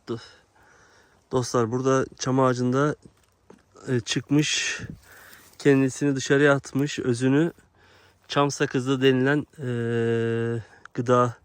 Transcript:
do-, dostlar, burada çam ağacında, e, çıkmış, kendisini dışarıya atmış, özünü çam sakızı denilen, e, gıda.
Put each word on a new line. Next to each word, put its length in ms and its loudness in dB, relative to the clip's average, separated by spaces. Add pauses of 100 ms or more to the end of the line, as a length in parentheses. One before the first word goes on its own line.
do-, 120 -6 (1120)
dostlar, 400 0
burada 340 0 (120)
çam 220 0
ağacında, 560 0 (920)
e, 120 0
çıkmış, 800 -2 (760)
kendisini 580 2
dışarıya 380 2
atmış, 440 -4
özünü 540 0 (760)
çam 220 0
sakızı 520 -2
denilen, 440 2 (120)
e, 1040 -2 (320)
gıda. 500 2